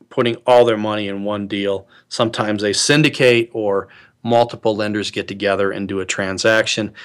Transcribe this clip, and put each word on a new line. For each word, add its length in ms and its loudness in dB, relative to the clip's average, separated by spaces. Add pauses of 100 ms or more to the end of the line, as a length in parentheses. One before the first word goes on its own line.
putting 280 -2 (100)
all 180 8
their 120 2
money 320 -4
in 160 -6
one 240 -4
deal. 380 -4 (220)
Sometimes 540 -2
they 100 0
syndicate 800 2
or 360 -2 (340)
multiple 540 0
lenders 340 -2
get 180 -6
together 440 -2
and 160 -6
do 120 -4
a 60 -6
transaction. 840 0 (120)